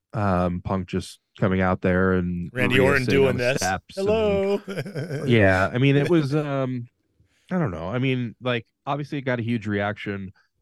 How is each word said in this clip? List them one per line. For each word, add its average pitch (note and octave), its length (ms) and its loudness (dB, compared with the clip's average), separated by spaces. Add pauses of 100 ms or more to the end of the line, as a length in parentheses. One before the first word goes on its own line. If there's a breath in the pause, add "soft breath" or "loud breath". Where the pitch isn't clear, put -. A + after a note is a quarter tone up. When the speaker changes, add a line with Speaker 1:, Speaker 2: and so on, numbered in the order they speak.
(140)
Speaker 1:
um, F2+ 480 0
Punk F#2+ 260 -4
just - 320 -6 (200)
coming F#2+ 220 2
out F#2 200 0
there F#2 320 2
and F2 380 -2
Speaker 2:
Randy B2 260 2
Speaker 1:
Maria C3 120 6
Speaker 2:
Orton C3 160 2
Speaker 1:
sitting C#3 140 2
Speaker 2:
doing C3+ 100 6
Speaker 1:
on B2 80 0
the B2 60 -2
Speaker 2:
this. B2+ 140 0
Speaker 1:
steps F#2 400 -4
and G3 100 -2
Speaker 2:
"Hello." G3+ 600 0
<laughs> D#3+ 580 -8
Speaker 1:
Yeah, G2 460 4
I B2 60 -4
mean, C#3 180 4
it C#3+ 140 0
was, D3+ 260 2
um, C3+ 520 -4 (640)
I F#3 80 -2
don't B2+ 120 0
know. E2 180 -8
I B2 100 -2
mean, B2+ 420 -2
like, A#2+ 240 -4 (200)
obviously C#3+ 340 -6
it - 20 -8
got B2+ 180 -2
a A2+ 40 -4
huge A2+ 240 -2
reaction. G2+ 640 -4 (280)